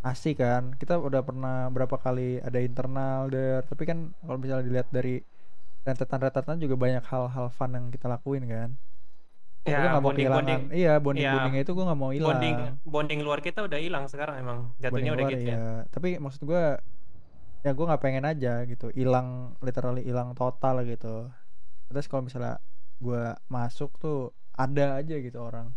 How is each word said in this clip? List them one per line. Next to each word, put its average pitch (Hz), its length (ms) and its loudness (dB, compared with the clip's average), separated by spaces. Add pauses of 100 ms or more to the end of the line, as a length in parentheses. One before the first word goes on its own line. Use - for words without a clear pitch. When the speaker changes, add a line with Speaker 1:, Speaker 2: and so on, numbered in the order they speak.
Speaker 1:
Asik 131 300 -4 (100)
kan, 123 360 2
kita - 140 2 (140)
udah 135 200 0
pernah 131 280 -4 (180)
berapa 131 300 2
kali 127 320 -2 (120)
ada 123 120 2
internal 131 600 2 (120)
der, 131 380 0
tapi 156 180 0
kan 165 100 0 (220)
kalau 160 220 -6
misalnya 131 260 0
dilihat 127 240 2
dari 127 220 0 (760)
rentetan-rentetan 135 760 0
juga 135 200 2
banyak 127 280 2
hal-hal 127 340 -2 (100)
fun 131 200 2
yang 123 180 2
kita - 200 0
lakuin 135 300 -4 (100)
kan. 117 160 0 (960)
Speaker 2:
Ya, 147 160 2
Speaker 1:
Gue 135 80 4
nggak 139 160 2
mau 139 80 2
Speaker 2:
bonding-bonding. 139 60 0
Speaker 1:
kehilangan, 131 420 2 (160)
iya, 175 140 4 (140)
bonding-bondingnya 135 560 2
Speaker 2:
Ya, 135 40 2
Speaker 1:
itu 135 120 2
gue 185 120 2
nggak 151 160 2
mau 131 80 0
hilang. 147 120 -2
Speaker 2:
bonding, 131 320 2 (360)
bonding 151 340 0
luar 147 200 -2
kita 175 220 -2
udah 147 160 0
hilang 165 280 -2
sekarang 143 300 -6
emang. 120 160 -2 (240)
Jatuhnya 127 280 0
Speaker 1:
Bonding - 60 0
Speaker 2:
udah 131 80 0
Speaker 1:
luar, 135 80 0
Speaker 2:
gitu 123 140 -2 (100)
ya. - 20 2
Speaker 1:
iya. 117 60 2 (300)
Tapi 180 140 0 (120)
maksud 139 240 -6
gue, 165 200 2 (1000)
ya 143 120 2
gue 151 120 2
nggak 151 160 0
pengen 135 280 -2
aja 131 180 -2 (200)
gitu, 120 160 0 (120)
hilang, 127 300 2 (360)
literally 127 440 2
hilang 123 200 -2 (120)
total 127 340 2 (100)
gitu. 117 480 -2 (560)
Terus 143 220 0
kalau 135 180 -2
misalnya 120 260 -2 (500)
gue 120 180 0 (340)
masuk 120 340 2 (120)
tuh 151 160 0 (460)
ada 139 360 2
aja 156 140 -2 (120)
gitu 120 120 -6 (100)
orang. 117 280 0